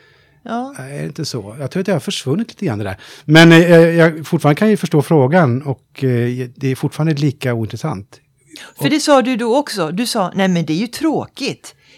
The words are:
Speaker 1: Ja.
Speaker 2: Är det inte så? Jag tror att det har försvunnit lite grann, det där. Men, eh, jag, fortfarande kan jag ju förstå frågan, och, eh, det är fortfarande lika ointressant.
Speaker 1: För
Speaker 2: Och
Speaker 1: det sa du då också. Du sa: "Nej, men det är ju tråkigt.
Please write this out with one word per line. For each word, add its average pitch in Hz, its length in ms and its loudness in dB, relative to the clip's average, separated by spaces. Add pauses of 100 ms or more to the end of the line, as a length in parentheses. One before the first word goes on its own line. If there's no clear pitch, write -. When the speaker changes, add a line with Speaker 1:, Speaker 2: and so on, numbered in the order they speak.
(440)
Speaker 1:
Ja. 247 360 -10
Speaker 2:
Är 143 200 -12
det 156 60 -8
inte 156 200 -10
så? 107 340 -12
Jag 135 120 -8
tror 185 80 -4
att 190 60 -4
det 208 80 -2
har 147 60 0
försvunnit 180 480 -4
lite - 180 -10
grann, 110 120 -4
det 107 60 -6
där. 95 140 -8 (280)
Men, 165 260 8
eh, 165 80 8 (200)
jag, 165 480 2
fortfarande 151 320 0
kan 214 80 0
jag 220 40 2
ju 202 60 2
förstå - 240 0
frågan, 139 600 2
och, - 420 -10
eh, 123 520 -2
det 135 160 -6
är 123 40 -4
fortfarande 156 380 -2
lika 139 400 -2
ointressant. 113 680 -8 (580)
Speaker 1:
För - 60 -6
Speaker 2:
Och 254 60 0
Speaker 1:
det 294 100 0
sa 285 220 4
du 254 160 -2
då 240 200 0
också. 185 340 -4
Du 220 140 -4
sa: 196 300 -4
"Nej, 190 120 0
men 170 180 -2
det 156 80 -4
är 160 40 -2
ju 226 100 -4
tråkigt. 240 880 -6 (220)